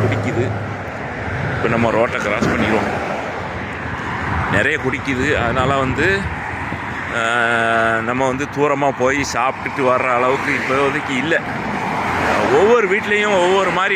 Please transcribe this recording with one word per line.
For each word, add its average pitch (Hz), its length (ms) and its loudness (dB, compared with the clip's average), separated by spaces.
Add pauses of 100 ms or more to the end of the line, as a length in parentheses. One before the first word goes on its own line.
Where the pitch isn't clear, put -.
குடிக்குது. - 440 0 (1120)
இப்ப 117 200 -2
நம்ம 117 220 2
ரோட்டை 120 280 0
கிராஸ் 104 280 0
பண்ணிடுவோம். 107 360 0 (1700)
நிறைய 131 280 4
குடிக்குது. 131 440 -2 (160)
அதனால 127 280 2 (120)
வந்து, 131 240 0 (1120)
ஆ, 113 40 0 (840)
நம்ம 127 120 0 (100)
வந்து 135 140 -2 (120)
தூரமா 143 320 2 (140)
போய் 135 180 2 (140)
சாப்பிட்டுட்டு 131 560 -2
வர்ற 127 260 2
அளவுக்கு 131 420 2
இப்போதைக்கு 139 640 0
இல்ல. 160 120 0 (1200)
ஒவ்வொரு 220 320 6
வீட்லேயும் 208 540 2
ஒவ்வொரு 185 320 2
மாதிரி 196 180 2